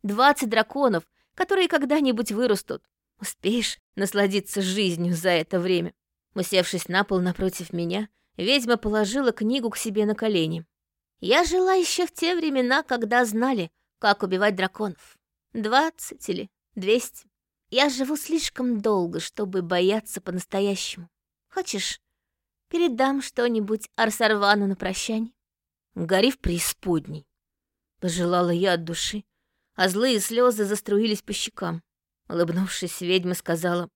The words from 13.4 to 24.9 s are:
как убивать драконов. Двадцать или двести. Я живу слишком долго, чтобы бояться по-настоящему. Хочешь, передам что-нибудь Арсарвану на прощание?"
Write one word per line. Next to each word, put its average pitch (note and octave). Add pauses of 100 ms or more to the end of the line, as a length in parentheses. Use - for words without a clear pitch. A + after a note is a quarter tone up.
как G3+
убивать F#3+
драконов. F#3+ (360)
Двадцать A#3+
или G3 (260)
двести. G#3+ (440)
Я C#4
живу C4+
слишком B3+
долго, F3+
чтобы F#3+
бояться F#3
по-настоящему. F#3+ (400)
Хочешь, - (640)
передам C#4
что-нибудь A3
Арсарвану G#3
на G3
прощание?" A3 (640)